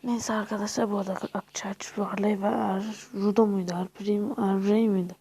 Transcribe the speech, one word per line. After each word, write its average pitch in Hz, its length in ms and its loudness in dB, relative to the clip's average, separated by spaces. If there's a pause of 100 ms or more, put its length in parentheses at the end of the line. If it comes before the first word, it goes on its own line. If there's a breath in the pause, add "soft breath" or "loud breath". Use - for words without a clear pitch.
Neyse 233 300 -2
arkadaşlar, 214 580 -2
bu 202 60 0
arada 190 200 -2 (160)
Akçaç, - 640 -8
Varley 196 440 0
ve 202 60 0
Er-, 214 640 -2
Rudo 208 340 4
muydu? 190 280 0
Er 180 120 -2
Primo, 208 500 -2
Er 196 260 2
Rey 214 260 4
miydi? 180 320 0